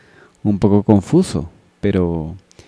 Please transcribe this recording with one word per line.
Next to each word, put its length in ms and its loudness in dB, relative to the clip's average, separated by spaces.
un 160 -2
poco 240 2
confuso, 680 0
pero 540 -2